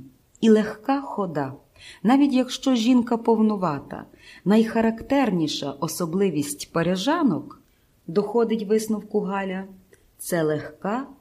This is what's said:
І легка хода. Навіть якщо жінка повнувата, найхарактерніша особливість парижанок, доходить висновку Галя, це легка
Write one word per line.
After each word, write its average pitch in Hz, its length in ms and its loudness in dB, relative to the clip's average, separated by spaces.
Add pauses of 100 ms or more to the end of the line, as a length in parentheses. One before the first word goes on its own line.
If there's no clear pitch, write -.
(400)
І 226 100 4
легка 220 500 2
хода. 156 520 -6 (500)
Навіть 269 300 4
якщо 254 420 0
жінка 240 420 4
повнувата, 214 880 0 (400)
найхарактерніша 220 1400 0
особливість 165 920 -4
парижанок, 185 920 0 (440)
доходить 214 600 -2
висновку 214 540 -2
Галя, 190 440 -6 (540)
це 170 240 -2
легка 185 640 -4 (140)